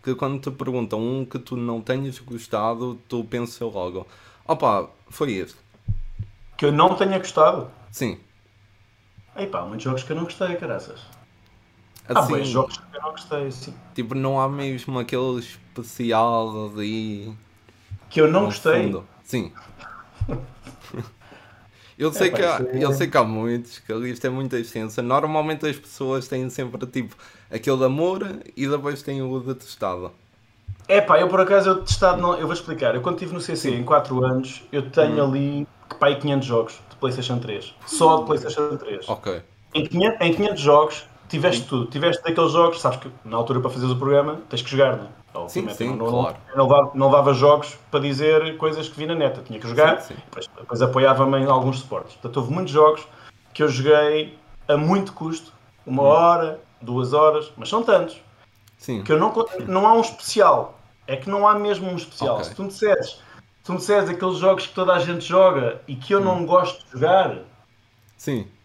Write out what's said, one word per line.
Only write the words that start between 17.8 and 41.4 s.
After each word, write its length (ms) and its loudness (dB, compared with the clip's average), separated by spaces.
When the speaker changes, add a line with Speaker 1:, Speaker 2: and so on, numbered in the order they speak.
Speaker 2:
Que 120 2
eu 100 8
não 100 4
Speaker 1:
no 60 0
Speaker 2:
gostei? 360 2
Speaker 1:
fundo. 240 -4
Sim. 280 -6
<laughs> 120 -6
Eu 140 -2
Speaker 2:
É 20 -12
Speaker 1:
sei 180 2
Speaker 2:
pá, 60 -4
Speaker 1:
que 60 2
há, 180 2
Speaker 2:
isso 60 -4
é 80 0
Speaker 1:
eu 80 2
sei 140 0
que 100 0
há 80 6
muitos, 540 -4
que 120 -12
a 60 -4
lista 300 -6
é 20 0
muito 260 -6
extensa. 460 -6
Normalmente 680 0
as 80 -4
pessoas 540 -6
têm 200 -4
sempre, 380 -8
tipo, 260 -8
aquele 320 0
amor 420 0
e 120 -4
depois 360 -4
têm 180 -8
o 200 -6
detestado. 680 -8
Speaker 2:
É 140 6
pá, 180 4
eu 80 2
por 140 2
acaso, 300 4
eu 40 4
detestado 460 0
não, 140 2
eu 120 -6
vou 60 -4
explicar. 420 -2
Eu 60 -4
quando 140 -4
estive 180 -10
no 80 -8
C 140 -6
C 160 -4
Speaker 1:
Sim. 80 -2
Speaker 2:
em 40 -6
quatro 400 2
anos, 480 -4
eu 180 -4
tenho 360 4
Speaker 1:
Hum. 40 0
Speaker 2:
ali, 380 -2
que 60 -14
pá, 120 2
aí 80 4
quinhentos 320 -2
jogos 320 -2
de 60 -20
PlayStation 420 -4
três. 380 -10
Só 340 4
de 80 -4
PlayStation 500 -2
três. 320 -10
Speaker 1:
Ok. 320 -6
Speaker 2:
Em 120 -2
quinhen-, 360 0
em 120 2
quinhentos 280 -2
jogos, 440 4
tiveste 360 0